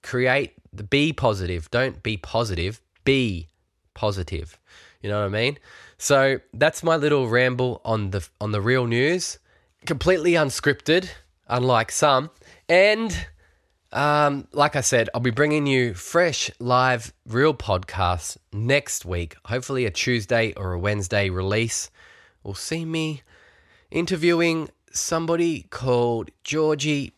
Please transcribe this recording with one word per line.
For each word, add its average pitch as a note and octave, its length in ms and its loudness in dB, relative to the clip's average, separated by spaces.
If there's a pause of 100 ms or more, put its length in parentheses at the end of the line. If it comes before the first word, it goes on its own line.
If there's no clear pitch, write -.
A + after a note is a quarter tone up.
create B2+ 520 -2 (180)
the, G2+ 100 -14
be C#3+ 300 2
positive. F#2 580 -2
Don't B2 320 -2
be A2 140 -4
positive, G2+ 640 -4 (240)
be A2+ 440 2 (460)
positive. F#2 640 -6 (440)
You G2+ 80 -8
know G#2 100 -2
what G2+ 60 -2
I - 20 -4
mean? A#2+ 300 -2 (400)
So C3+ 420 2 (120)
that's C#3+ 300 0
my E3 140 2
little C#3+ 320 2
ramble B2 560 0
on A2 260 -2
the, F#2+ 160 -6 (140)
on G#2+ 120 -4
the G#2+ 80 -2
real B2 260 2
news. C#3 520 0 (480)
Completely E3+ 460 2
unscripted, D#3 760 2 (400)
unlike B2 440 2
some. C#3+ 380 2 (380)
And, G#3 580 4 (680)
um, D3 600 2
like D3 220 2
I C#3+ 60 0
said, A#2 340 2
I'll A#2 60 -2
be B2 100 0
bringing D3 360 2
you B2+ 280 2
fresh, E3+ 640 0
live, B2 540 0 (140)
real C3+ 280 2
podcasts F2+ 840 -4 (160)
next A#2+ 520 -2
week. F2 400 -6
Hopefully B2+ 420 -4
a G2+ 40 -2
Tuesday A#2 640 0
or F#2 180 -6
a F2 60 -4
Wednesday G2+ 520 0
release. G2+ 600 -2 (520)
We'll G2+ 120 -12
see E3 300 -8
me D#3+ 380 -4 (680)
interviewing E3+ 800 0 (200)
somebody E3 800 -2
called A#2+ 600 0 (120)
Georgie D3+ 760 -2